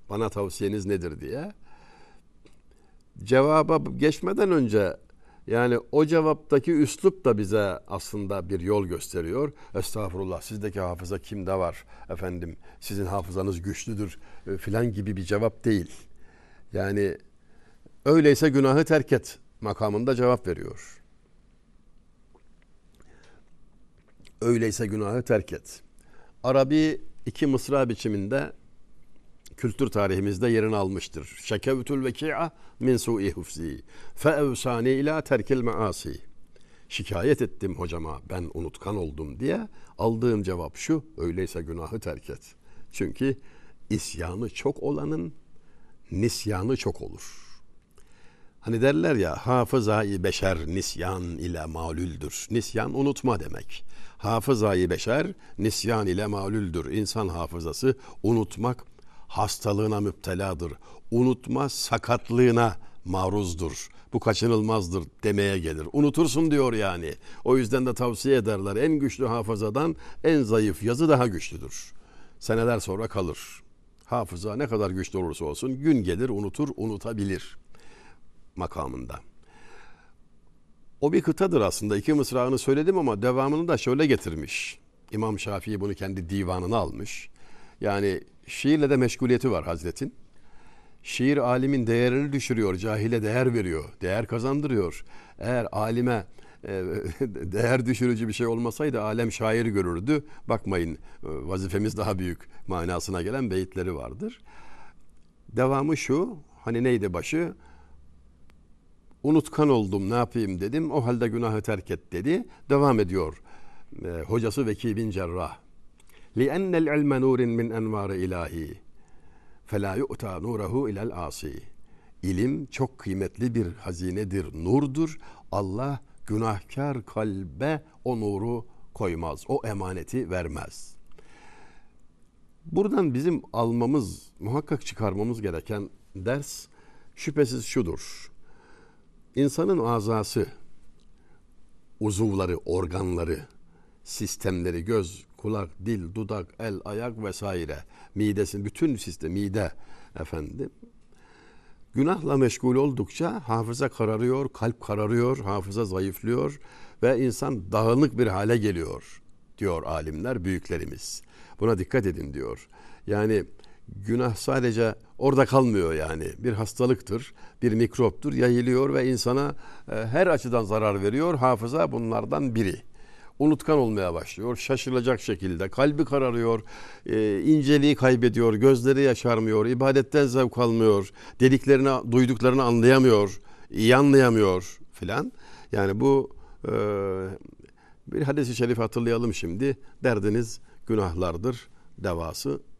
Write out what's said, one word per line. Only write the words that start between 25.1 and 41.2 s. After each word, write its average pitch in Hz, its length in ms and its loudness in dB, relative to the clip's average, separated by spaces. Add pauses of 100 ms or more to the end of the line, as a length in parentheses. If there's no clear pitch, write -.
terk 107 300 2
et." - 300 -14 (600)
Arabi 135 580 4 (240)
iki - 220 -2
mısra 135 420 2
biçiminde 110 640 -2 (1040)
kültür 120 300 -2
tarihimizde 101 640 0
yerini 110 260 2
almıştır. 95 680 -4
"Şekevtül 131 600 -2
veki'a 151 460 -4 (280)
min 123 180 4
su'i 101 340 0
hufzi, 80 520 -10 (320)
fe - 140 2
evsani 131 600 0
ila 147 320 0
terkil 131 400 0
maasi." 104 600 -2 (680)
"Şikayet 107 520 0
ettim 98 340 -4
hocama, 80 540 -8
ben 90 240 -6
unutkan 82 420 -8
oldum." 78 440 -8
diye 208 280 -2 (300)
aldığım 113 460 2
cevap 87 320 -6
şu: 151 300 -2 (120)
"Öyleyse 87 440 -4